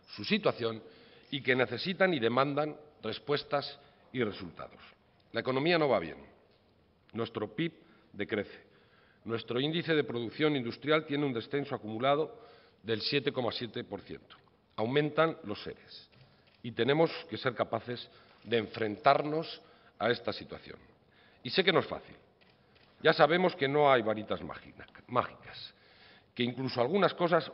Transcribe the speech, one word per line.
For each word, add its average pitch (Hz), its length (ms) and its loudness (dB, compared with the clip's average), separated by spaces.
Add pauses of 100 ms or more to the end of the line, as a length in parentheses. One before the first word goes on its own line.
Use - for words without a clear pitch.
(160)
su 101 80 -12
situación 117 580 0 (480)
y 143 120 -6
que 127 140 4
necesitan 160 580 2
y 143 60 0
demandan 139 560 2 (280)
respuestas 139 760 -4 (320)
y 123 120 0
resultados. 92 580 -8 (500)
La 113 80 -4
economía 135 380 2
no 151 100 4
va 113 120 4
bien. 76 180 -6 (960)
Nuestro 110 420 -6
pib 165 180 -4 (380)
decrece. 98 540 -6 (580)
Nuestro 113 360 -4
índice 160 340 -2
de 147 100 4
producción 120 520 -2
industrial 139 500 -2
tiene 143 200 -2
un 135 80 -2
descenso 131 420 -4
acumulado 123 760 -2 (320)
del 107 200 -2
siete 135 300 0
coma 117 200 -2
siete 120 320 -8
por 98 180 -10
ciento. - 340 -16 (400)
Aumentan 151 680 0
los - 240 -8
eres - 420 -16 (540)
y 123 80 -8
tenemos 143 400 4 (180)
que 110 80 -8
ser 127 160 -2
capaces 117 560 -4 (340)
de 113 140 2
enfrentarnos 139 1040 0 (380)
a 110 100 2
esta 110 240 -2
situación. - 460 -14 (640)
Y 127 80 -8
sé 185 120 4
que 175 80 4
no 156 80 4
es 117 60 2
fácil. - 300 -10 (880)
Ya 156 100 6
sabemos 165 420 6
que 135 120 0
no 143 240 6
hay 127 100 6
varitas 104 400 -2
mágina-, - 460 -14 (200)
mágicas, - 640 -6 (600)
que 120 100 -2
incluso 123 380 -2
algunas 170 320 2
cosas, 165 400 2